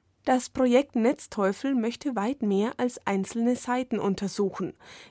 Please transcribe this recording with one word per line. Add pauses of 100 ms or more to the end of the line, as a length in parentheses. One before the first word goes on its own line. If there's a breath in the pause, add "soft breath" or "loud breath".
(260)
Das
Projekt
Netzteufel
möchte
weit
mehr
als
einzelne
Seiten
untersuchen. (400 loud breath)